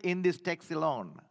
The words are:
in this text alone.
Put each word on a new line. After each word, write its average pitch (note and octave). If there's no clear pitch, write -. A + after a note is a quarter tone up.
in F3+
this F3+
text E3
alone. C#3+